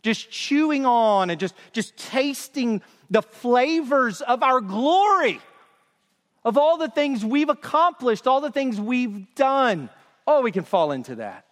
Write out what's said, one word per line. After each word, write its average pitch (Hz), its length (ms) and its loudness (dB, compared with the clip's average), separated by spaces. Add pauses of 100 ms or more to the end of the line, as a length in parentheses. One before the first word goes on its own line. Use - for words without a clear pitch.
Just - 300 -4
chewing 294 540 0
on 214 440 2
and 170 100 -4
just, 185 140 -4 (200)
just - 220 -6
tasting 262 840 -4 (300)
the 214 100 4
flavors 254 1000 0
of 240 200 0
our 262 180 2
glory, 277 800 2 (1040)
of 226 140 0
all 320 200 4
the 320 120 -2
things 277 340 -2
we've 285 260 0
accomplished, 285 760 -2
all 262 160 2
the 294 100 -6
things 254 300 -4
we've 214 540 -4
done. 262 560 0 (340)
Oh, 285 160 4
we 233 100 0
can 175 120 -4
fall 160 280 0
into 127 240 -8
that. 107 360 -12